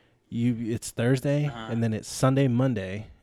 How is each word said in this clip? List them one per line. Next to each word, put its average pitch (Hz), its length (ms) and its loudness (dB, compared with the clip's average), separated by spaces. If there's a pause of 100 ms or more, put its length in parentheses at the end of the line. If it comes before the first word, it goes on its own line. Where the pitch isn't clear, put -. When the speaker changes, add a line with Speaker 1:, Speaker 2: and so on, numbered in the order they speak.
(300)
Speaker 1:
you, 117 280 0 (160)
it's - 180 -6
Thursday, 139 540 0
Speaker 2:
Uh-huh. 117 260 -6
Speaker 1:
and 117 100 0
then 113 120 0
it's - 160 -6
Sunday, 135 400 4
Monday, 110 580 0 (160)